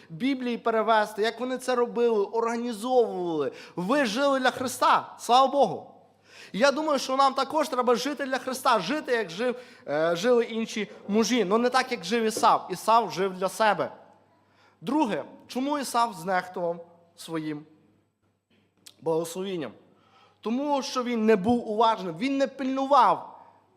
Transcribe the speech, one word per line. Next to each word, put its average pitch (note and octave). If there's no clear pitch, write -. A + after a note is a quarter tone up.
Біблії B3
перевести, A3
як A3+
вони B3+
це B3+
робили, A#3
організовували. A3
Ви B3
жили C4+
для B3+
Христа, C4
слава C4
Богу! A#3+
Я B3+
думаю, D4
що C4
нам C4+
також C4+
треба B3
жити C#4+
для C4
Христа, B3+
жити, C4
як A3+
жив, A#3
е, D#3+
жили A#3
інші A3
мужі, G#3+
но G3
не A#3+
так, B3+
як G#3
жив A3
Ісав. A3
Ісав G#3+
жив F#3
для F#3
себе. F#3
Друге, G#3
чому C#4+
Ісав A#3
знехтував F3
своїм D#3
благословінням? E3
Тому C4+
що B3+
він A3+
не A3
був A3+
уважним, G#3
він C4+
не C4+
пильнував, C4